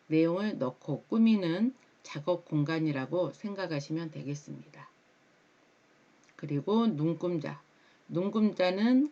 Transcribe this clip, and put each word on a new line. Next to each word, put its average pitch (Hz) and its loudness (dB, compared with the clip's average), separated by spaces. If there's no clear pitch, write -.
내용을 170 2
넣고 135 -6
꾸미는 220 2
작업 170 -4
공간이라고 151 -2
생각하시면 165 -6
되겠습니다. 143 -12
그리고 156 0
눈금자, 165 -2
눈금자는 202 2